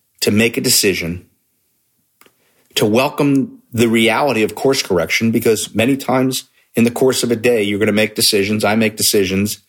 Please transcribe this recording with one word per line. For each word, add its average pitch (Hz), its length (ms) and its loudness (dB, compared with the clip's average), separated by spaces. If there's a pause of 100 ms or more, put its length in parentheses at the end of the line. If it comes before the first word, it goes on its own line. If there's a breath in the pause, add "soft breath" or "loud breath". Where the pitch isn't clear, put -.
(200)
to - 100 0
make 113 260 2
a - 40 -4
decision, 87 640 -2 (1500)
to - 100 0
welcome 135 760 0 (100)
the 117 160 2
reality 113 540 2
of 101 140 -2
course 135 260 0
correction, 90 480 -2
because 113 460 -2
many 120 200 0
times 131 480 -2 (300 soft breath)
in 117 80 2
the 117 80 4
course 131 320 0
of 117 80 -2
a 117 60 0
day, 113 260 0
you're 101 160 -2
gonna 107 140 0
make 107 240 0
decisions. 107 480 0
I 104 100 2
make 110 220 0
decisions 98 600 0 (100)